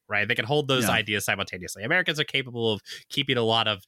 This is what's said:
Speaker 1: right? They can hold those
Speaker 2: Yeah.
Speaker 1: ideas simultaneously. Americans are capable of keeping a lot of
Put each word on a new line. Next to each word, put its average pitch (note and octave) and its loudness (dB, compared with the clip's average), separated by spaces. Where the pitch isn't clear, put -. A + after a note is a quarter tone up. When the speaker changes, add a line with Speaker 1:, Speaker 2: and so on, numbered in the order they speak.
Speaker 1:
right? G#2 0
They A#2+ 2
can A#2 -2
hold C#3+ 2
those B2+ 4
Speaker 2:
Yeah. G#2+ 4
Speaker 1:
ideas G#2+ 0
simultaneously. G2 -4
Americans E3 0
are D3 2
capable A#2+ -2
of G2+ -2
keeping C3+ 0
a A#2 2
lot A2+ 4
of G#2 -2